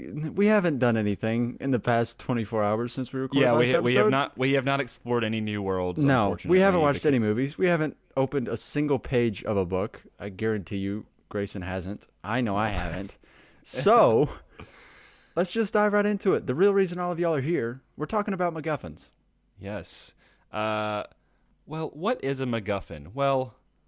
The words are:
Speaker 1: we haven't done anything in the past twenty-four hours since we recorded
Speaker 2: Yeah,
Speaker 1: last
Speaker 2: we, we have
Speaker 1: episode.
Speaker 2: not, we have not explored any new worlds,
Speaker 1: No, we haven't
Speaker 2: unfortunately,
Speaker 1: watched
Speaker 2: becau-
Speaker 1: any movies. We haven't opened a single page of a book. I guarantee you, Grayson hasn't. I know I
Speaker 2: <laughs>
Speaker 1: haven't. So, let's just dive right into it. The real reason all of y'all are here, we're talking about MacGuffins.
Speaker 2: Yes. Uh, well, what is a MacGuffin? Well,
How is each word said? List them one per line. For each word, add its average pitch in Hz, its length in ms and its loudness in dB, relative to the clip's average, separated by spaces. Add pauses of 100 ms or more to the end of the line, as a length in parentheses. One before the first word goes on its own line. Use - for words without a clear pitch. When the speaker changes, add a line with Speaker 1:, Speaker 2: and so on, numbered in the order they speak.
(320)
Speaker 1:
we 202 140 4
haven't 180 320 4
done 117 180 4
anything 110 640 0
in 135 120 -2
the 123 80 2
past 117 400 0
twenty-four 113 420 -2
hours 110 300 0
since 131 200 -8
we 131 80 -6
recorded 135 240 0
Speaker 2:
Yeah, 120 80 4
Speaker 1:
last 120 80 4
Speaker 2:
we, 123 200 4
we 120 140 2
have 123 120 4
Speaker 1:
episode. - 40 4
Speaker 2:
not, 135 280 -2
we 135 140 2
have 135 120 2
not 139 160 0
explored 120 440 -4
any 110 160 -2
new 104 220 -4
worlds, 92 420 0
Speaker 1:
No, 107 320 2 (100)
we 185 140 4
haven't 190 200 4
Speaker 2:
unfortunately, - 20 -
Speaker 1:
watched 143 200 2
Speaker 2:
becau- - 60 -2
Speaker 1:
any 135 100 4
movies. 113 400 0
We 185 80 2
haven't 156 300 0 (200)
opened 135 320 0
a 113 80 -2
single 147 420 -2
page 120 460 0
of 104 120 -2
a 95 100 2
book. 92 360 -4 (180)
I 101 100 -10
guarantee 104 480 -4
you, 98 280 -4 (220)
Grayson 101 340 -4
hasn't. 95 440 -6 (160)
I 110 180 -2
know 104 160 0
I 107 120 0
Speaker 2:
<laughs> - 20 -2
Speaker 1:
haven't. 92 460 -6 (460)
So, 143 680 4 (1080)
let's 180 160 0
just 226 220 -2
dive 208 180 4
right 208 140 4
into 202 280 2
it. - 120 0
The 127 80 -2
real 196 200 4
reason 180 240 2
all 180 140 -2
of 160 80 -4
y'all 170 140 2
are 143 60 0
here, 131 400 -2 (160)
we're 151 100 -4
talking 208 280 -2
about 175 200 -2
MacGuffins. 151 560 -6 (480)
Speaker 2:
Yes. - 540 -10 (400)
Uh, 107 520 -4 (640)
well, 156 280 -6
what 202 280 -4
is 135 180 -4
a 135 60 -2
MacGuffin? 98 680 -6
Well, 135 400 0 (340)